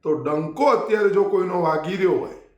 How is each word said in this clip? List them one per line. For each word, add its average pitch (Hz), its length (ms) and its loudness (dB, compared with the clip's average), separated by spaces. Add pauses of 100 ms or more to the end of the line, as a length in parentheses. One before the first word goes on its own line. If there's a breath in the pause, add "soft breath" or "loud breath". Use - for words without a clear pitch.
તો 170 40 -4 (160)
ડંકો 156 460 -2
અત્યારે 214 400 2
જો 196 140 2
કોઈનો 180 380 0
વાગી 160 340 -2
રહ્યો 180 220 2
હોય - 220 -8 (180)